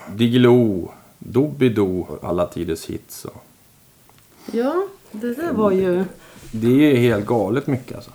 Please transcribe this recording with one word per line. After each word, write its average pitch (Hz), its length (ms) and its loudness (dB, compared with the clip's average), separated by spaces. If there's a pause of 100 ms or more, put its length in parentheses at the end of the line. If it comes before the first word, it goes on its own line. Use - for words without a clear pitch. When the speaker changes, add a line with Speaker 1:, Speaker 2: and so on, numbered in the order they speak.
(160)
Speaker 1:
Diggiloo, 120 760 2 (280)
Doobidoo, 107 880 0 (140)
Alla 87 240 -2
Tiders 82 400 -6
Hits - 400 -14
och - 180 -18 (1080)
Speaker 2:
Ja, 294 360 -2 (240)
det 240 220 -6
där 320 200 -6
var 208 180 2
ju 185 340 0 (460)
Speaker 1:
Det 127 400 4
är 127 60 6
helt 113 280 2
galet 113 420 -2
mycket, - 280 -4
alltså. - 200 -16